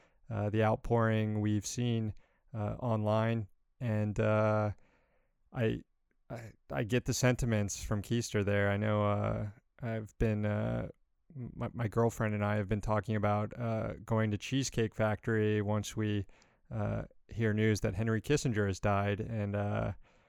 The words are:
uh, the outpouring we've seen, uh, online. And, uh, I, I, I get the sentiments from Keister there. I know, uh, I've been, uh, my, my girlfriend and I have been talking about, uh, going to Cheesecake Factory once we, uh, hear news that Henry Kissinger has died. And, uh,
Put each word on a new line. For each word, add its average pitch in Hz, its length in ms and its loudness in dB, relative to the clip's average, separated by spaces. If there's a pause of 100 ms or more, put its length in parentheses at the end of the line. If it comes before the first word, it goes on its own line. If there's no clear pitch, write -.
(340)
uh, 104 160 -2
the 110 140 4
outpouring 110 760 2
we've 104 280 2
seen, 113 440 -2 (460)
uh, 107 220 -2
online. 110 640 2 (340)
And, 107 400 0
uh, 107 520 4 (840)
I, 113 260 0 (500)
I, 113 80 -12 (340)
I 135 100 -2
get 120 220 0
the 127 80 0
sentiments 117 720 2
from 104 180 -2
Keister 113 420 -2
there. 101 280 2
I 101 60 0
know, 104 280 0
uh, 107 400 0 (380)
I've 113 340 -8
been, 107 300 0
uh, 113 400 -2 (680)
my, 120 180 -6
my 110 140 -4
girlfriend 113 460 0
and 104 100 0
I 104 120 0
have 104 120 -2
been 104 140 0
talking 107 340 0
about, 104 440 0
uh, 113 300 -4 (160)
going 110 260 2
to 104 60 0
Cheesecake 120 580 -2
Factory 107 680 2
once 104 340 -2
we, 104 300 0 (500)
uh, 107 280 -4 (240)
hear 110 260 0
news 107 280 4
that 107 120 0
Henry 110 280 0
Kissinger 120 460 0
has 95 120 -2
died. 101 400 0
And, 104 360 -4
uh, 107 360 -2 (380)